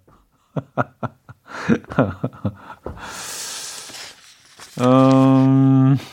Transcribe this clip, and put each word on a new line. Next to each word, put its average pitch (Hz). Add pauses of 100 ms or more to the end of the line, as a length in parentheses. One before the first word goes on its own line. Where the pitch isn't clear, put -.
(540)
<laughs> -
음, 135 (160)